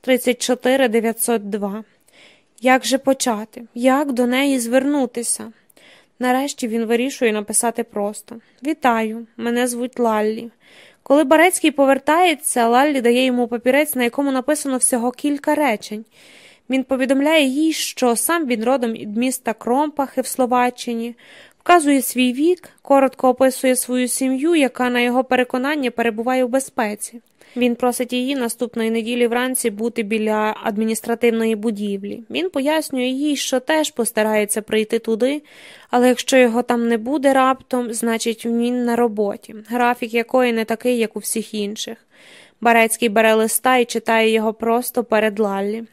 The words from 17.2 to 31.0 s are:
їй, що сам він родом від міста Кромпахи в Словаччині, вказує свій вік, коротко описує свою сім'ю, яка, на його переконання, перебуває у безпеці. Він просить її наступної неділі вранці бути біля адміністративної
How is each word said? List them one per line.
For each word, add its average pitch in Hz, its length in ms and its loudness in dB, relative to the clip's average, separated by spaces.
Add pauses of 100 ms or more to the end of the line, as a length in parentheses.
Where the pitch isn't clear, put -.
їй, 302 280 0
що - 420 -2
сам 330 300 -2
він 233 180 -2
родом 240 280 0
від 208 260 -8
міста 247 360 -2
Кромпахи 269 680 -2
в - 60 -4
Словаччині, 247 880 -2 (440)
вказує 294 420 4
свій 247 320 0
вік, 330 360 0 (120)
коротко 269 480 2
описує 262 460 2
свою 254 320 -2
сім'ю, 262 480 0
яка, 254 340 0
на 247 100 0
його 247 240 2
переконання, 254 680 -2
перебуває 233 520 -2
у 247 40 0
безпеці. 226 760 -4 (340)
Він 240 200 2
просить 247 380 -2
її 254 220 -2
наступної 233 560 -4
неділі 233 360 0
вранці 247 420 -2
бути 226 340 -4
біля 214 600 0
адміністративної 226 920 0